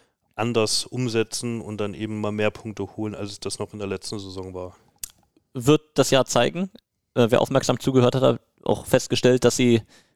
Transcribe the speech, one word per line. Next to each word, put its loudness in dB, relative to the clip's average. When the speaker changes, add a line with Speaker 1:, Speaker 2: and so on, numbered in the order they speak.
Speaker 1:
anders 0
umsetzen -4
und -12
dann -6
eben -8
mal -4
mehr -2
Punkte -12
holen, -8
als -10
es -16
das -8
noch -10
in -14
der -8
letzten -8
Saison -12
war. -12
Speaker 2:
Wird 4
das 2
Jahr 4
zeigen. 0
Äh, 4
wer 4
aufmerksam 0
zugehört 4
hat, 0
hat 2
auch -2
festgestellt, 2
dass 4
sie, 4